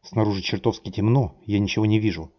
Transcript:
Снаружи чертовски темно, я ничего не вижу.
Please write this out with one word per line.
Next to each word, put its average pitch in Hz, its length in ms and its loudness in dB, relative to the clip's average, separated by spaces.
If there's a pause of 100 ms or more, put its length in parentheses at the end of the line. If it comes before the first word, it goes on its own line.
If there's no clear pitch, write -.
Снаружи 104 400 -2
чертовски 104 480 -4
темно, 113 460 0 (100)
я 104 120 0
ничего 101 280 0
не 110 120 4
вижу. 87 400 -4